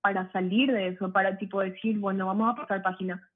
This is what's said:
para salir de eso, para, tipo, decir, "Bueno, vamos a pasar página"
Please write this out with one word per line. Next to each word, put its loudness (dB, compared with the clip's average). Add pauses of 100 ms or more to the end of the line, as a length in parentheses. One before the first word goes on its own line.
para 2
salir 2
de 0
eso, -4
para, 2
tipo, -4
decir, -2
"Bueno, -2
vamos 2
a -2
pasar -2
página" -4